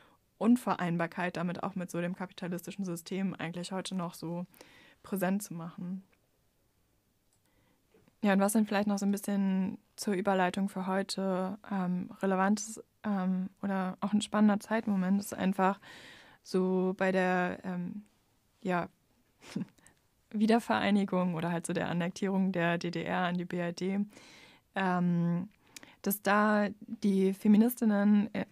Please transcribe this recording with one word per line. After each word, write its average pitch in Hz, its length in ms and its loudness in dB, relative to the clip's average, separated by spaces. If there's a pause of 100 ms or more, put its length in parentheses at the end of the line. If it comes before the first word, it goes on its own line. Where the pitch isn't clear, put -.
(380)
Unvereinbarkeit 180 1000 0
damit 175 260 -4
auch 190 120 -6
mit 180 160 -8
so 170 100 -4
dem 175 140 -4
kapitalistischen 180 680 -8
System 185 520 -4
eigentlich 170 360 -8
heute 190 240 -6
noch 170 200 -6
so 170 300 -8 (580)
präsent 190 400 -2
zu - 100 -12
machen. 175 480 -10 (2250)
Ja, 208 100 4
und 190 80 4
was 196 140 4
dann 214 120 4
vielleicht 208 220 0
noch 202 100 2
so 190 80 -2
ein 202 60 2
bisschen 196 680 0 (200)
zur - 160 -2
Überleitung 190 560 0
für 185 180 -6
heute, 190 720 -2 (120)
ähm, 180 400 -2 (120)
relevant 196 400 2
ist, - 200 -12 (220)
ähm, 185 460 -2 (120)
oder 190 380 -4
auch 208 140 -2
ein 208 80 4
spannender 214 400 4
Zeitmoment 202 580 0
ist - 140 -8
einfach 190 480 2 (600)
so 185 560 0
bei 190 140 2
der, 185 540 0
ähm, 185 380 -8 (580)
ja, 175 260 -2 (640)
<laughs> - 760 -12
Wiedervereinigung 202 1080 2
oder 165 160 -2
halt 170 160 -4
so 175 60 -2
der - 160 -2
Annektierung 190 640 0
der 170 240 2
D 175 120 -4
D 170 140 -4
R 185 220 -2
an 180 120 -2
die 180 60 -4
B 175 140 -6
R 175 160 -4
D, 190 260 -2 (760)
ähm, 175 760 0 (520)
dass - 200 -2
da 208 480 4 (100)
die 196 540 2
Feministinnen, 208 1000 4
äh, - 180 -4